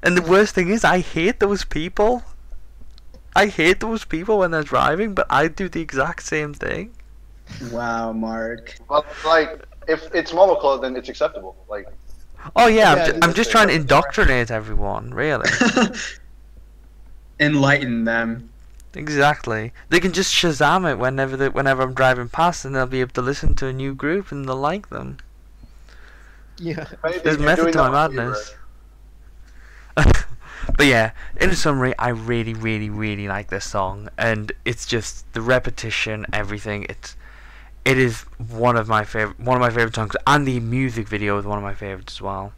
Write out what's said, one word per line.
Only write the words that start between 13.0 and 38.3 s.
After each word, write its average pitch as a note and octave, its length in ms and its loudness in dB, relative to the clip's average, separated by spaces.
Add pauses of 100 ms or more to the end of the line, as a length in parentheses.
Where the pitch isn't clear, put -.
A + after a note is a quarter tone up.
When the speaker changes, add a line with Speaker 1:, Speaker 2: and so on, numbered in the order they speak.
Speaker 1:
ju-, D#3+ 120 2
Speaker 4:
it's - 60 -4
Speaker 1:
I'm E3+ 120 4
just A3+ 160 2
trying A3 180 6
to D3 60 2
Speaker 3:
acceptable. C#3+ 240 4
Speaker 1:
indoctrinate C#3 520 4
everyone, G#2+ 600 -2
really. C3+ 380 0
Speaker 2:
<laughs> - 1900 -4
Enlighten C#3 640 2
them. A2+ 460 -2 (440)
Speaker 1:
Exactly. C#3+ 760 0 (180)
They E3+ 100 4
can F3+ 120 0
just F#3 220 -2
Shazam D#3+ 560 2
it B2+ 80 -2
whenever C3 380 0
they, C3+ 120 2
whenever C3+ 340 2
I'm C3 120 -2
driving B2+ 340 2
past, E3+ 360 0
and C3+ 100 -8
they'll C3 120 0
be B2+ 140 -2
able B2+ 120 -2
to B2+ 100 -2
listen C#3 340 2
to C#3 100 2
a C3 60 -4
new C3+ 220 -6
group, D#3+ 380 -2
and C#3 160 -8
they'll C3 80 -2
like D#3+ 320 -2
them. C3 300 -10 (1400)
Speaker 4:
Yeah. D#3+ 320 -8
Speaker 3:
If - 140 -16
anything, E3+ 180 -2
Speaker 1:
There's D3+ 160 0
Speaker 3:
you're C#3+ 80 2
Speaker 1:
method E3 160 4
Speaker 3:
doing E3+ 100 2
Speaker 1:
to D#3 60 0
my C#3 100 4
Speaker 3:
them C3+ 60 0
a D3+ 140 4
favor. A#2+ 220 -4
Speaker 1:
madness. G#2+ 240 -8 (1400)
<laughs> - 280 6 (520)
But D3 100 4
yeah, A2+ 260 4 (280)
in F#3 140 4
summary, C3+ 440 2
I A#2+ 100 -2
really, A2+ 460 -2
really, A2 360 -4
really G#2 380 -4
like G2 220 -6
this F#2+ 140 -4
song, G2+ 440 -4 (100)
and A2 320 -2 (140)
it's B2 220 -6
just - 460 -6
the A#2 80 -6
repetition, A2+ 920 -2
everything. G#2 560 -6
It's, - 260 -14 (680)
it C3 140 2
is A#2+ 240 2 (260)